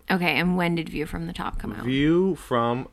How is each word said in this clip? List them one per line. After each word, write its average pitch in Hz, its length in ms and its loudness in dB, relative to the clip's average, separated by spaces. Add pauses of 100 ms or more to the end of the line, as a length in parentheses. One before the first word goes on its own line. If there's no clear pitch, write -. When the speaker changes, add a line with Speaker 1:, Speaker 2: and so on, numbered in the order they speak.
Speaker 1:
Okay, 170 300 2
and 180 160 2
when 175 200 2
did 160 120 -4
View 151 180 -4
from 165 220 -8
the 175 60 -10
Top - 260 -6
come - 140 -6
out? - 100 -10
Speaker 2:
View 156 520 4
from 120 580 0